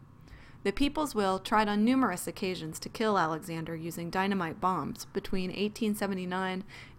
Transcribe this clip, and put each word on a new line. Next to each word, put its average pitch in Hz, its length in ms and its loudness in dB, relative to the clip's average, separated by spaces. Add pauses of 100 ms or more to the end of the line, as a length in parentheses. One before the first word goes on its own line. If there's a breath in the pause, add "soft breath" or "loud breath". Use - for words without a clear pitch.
(640 loud breath)
The 196 100 2
People's 285 420 0
Will 190 260 2
tried 214 280 4
on 208 160 4
numerous 226 440 4
occasions 165 500 -4
to - 100 -10
kill 214 300 2
Alexander 165 560 -2
using 170 340 -6
dynamite 190 520 0
bombs 180 520 -2
between 190 380 -2
eighteen 214 460 0
seventy-nine 185 640 -2 (360 loud breath)